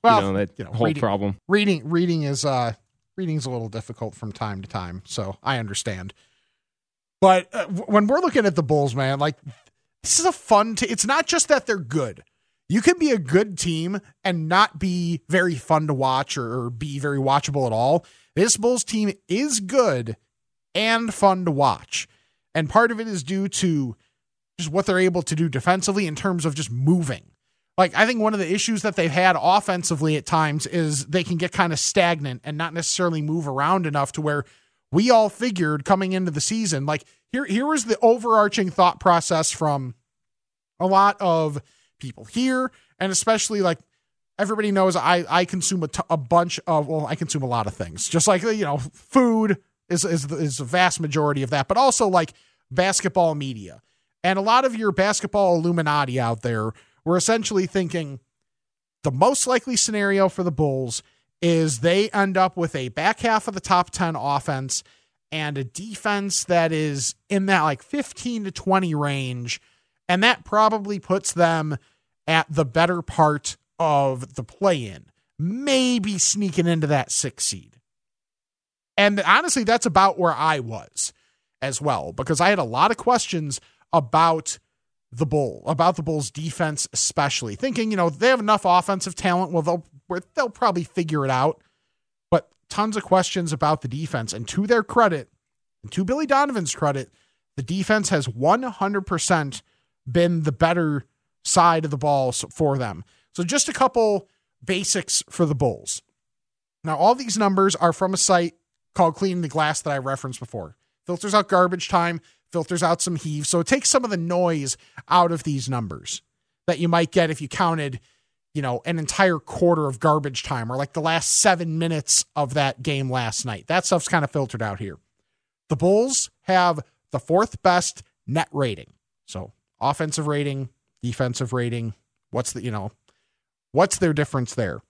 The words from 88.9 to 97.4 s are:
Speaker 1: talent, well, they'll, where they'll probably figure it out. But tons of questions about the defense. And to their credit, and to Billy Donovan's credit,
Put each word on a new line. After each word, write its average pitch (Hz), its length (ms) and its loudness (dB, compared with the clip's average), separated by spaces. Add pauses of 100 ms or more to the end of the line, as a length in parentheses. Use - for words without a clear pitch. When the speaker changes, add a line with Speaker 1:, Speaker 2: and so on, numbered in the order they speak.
Speaker 1:
talent, 180 360 0
well, 170 100 0
they'll, 170 240 -2 (220)
where 180 140 -4 (140)
they'll 269 140 0
probably 190 340 0
figure 156 420 -2
it 135 60 0
out. 135 300 2 (680)
But 160 200 2 (200)
tons 214 260 -2
of 208 80 -4
questions 180 480 0
about 156 300 0
the 135 60 -8
defense. 127 440 -6
And 113 180 -10
to 202 180 -2
their 226 160 4
credit, 175 460 2 (520)
and 107 100 -16
to 190 140 -2
Billy 277 200 -2
Donovan's 262 500 0
credit, 139 340 -2 (480)